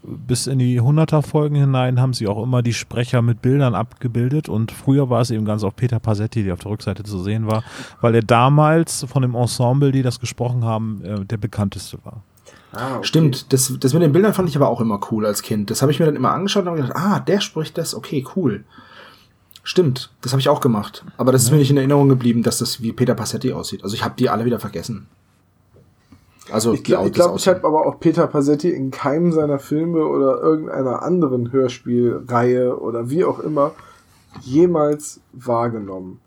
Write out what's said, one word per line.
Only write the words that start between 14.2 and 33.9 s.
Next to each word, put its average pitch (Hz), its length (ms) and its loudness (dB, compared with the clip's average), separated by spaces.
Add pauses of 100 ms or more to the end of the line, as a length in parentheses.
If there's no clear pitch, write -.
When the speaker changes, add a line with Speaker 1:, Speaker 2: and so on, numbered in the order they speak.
Speaker 3:
fand 185 160 0
ich 147 80 -4
aber 139 140 4
auch 117 100 -4
immer 110 180 0 (120)
cool 107 160 0
als 104 160 -2
Kind. 104 280 -4
Das 113 120 -2
habe 147 100 2
ich 139 80 -2
mir 165 60 4
dann 147 100 2
immer 117 160 0
angeschaut 196 340 -2
und 170 100 -4
gedacht, 131 180 -2
ah, 180 260 0
der 190 200 0
spricht - 360 -6
das, 160 180 -6
okay, 131 300 -6 (120)
cool. 127 280 -2 (1000)
Stimmt, - 480 0 (100)
das 123 100 -6
habe 135 80 2
ich 139 80 0
auch 143 140 2
gemacht. 107 420 -2 (140)
Aber 123 120 2
das 127 120 4
ist 110 60 2
Speaker 1:
Ja. 151 80 4
Speaker 3:
mir - 40 8
nicht 135 100 4
in 143 60 6
Erinnerung 139 320 4
geblieben, 120 340 4
dass 113 140 0
das - 240 -4
wie 113 120 -4
Peter 123 220 0
Pasetti 110 380 -4
aussieht. 90 320 -10
Also 101 120 -6
ich - 60 -6
habe 135 140 -6
die 123 140 0
alle 113 160 -2
wieder 120 140 0
vergessen. 101 480 -10 (1400)
Also 113 200 2
Speaker 2:
Ich - 100 -2
Speaker 3:
die - 100 0
Speaker 2:
gla-, 180 80 4
ich - 20 -
Speaker 3:
Autos 185 120 0
Speaker 2:
glaub, 175 140 4
ich 175 60 0
Speaker 3:
aussehen. 190 220 2
Speaker 2:
hab - 80 -6
aber 151 220 2
auch - 140 -4
Peter 160 260 2
Pasetti 147 440 0
in 135 200 -4
keinem 151 420 0
seiner 147 260 0
Filme 160 480 0
oder 139 340 2
irgendeiner 147 640 0
anderen 131 500 0
Hörspielreihe 123 1300 0
oder 117 300 -6
wie 160 140 0
auch 139 160 -2
immer 151 320 -2 (680)